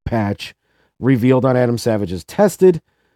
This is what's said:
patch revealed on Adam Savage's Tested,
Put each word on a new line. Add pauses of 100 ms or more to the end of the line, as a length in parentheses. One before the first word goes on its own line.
patch (440)
revealed
on
Adam
Savage's
Tested, (340)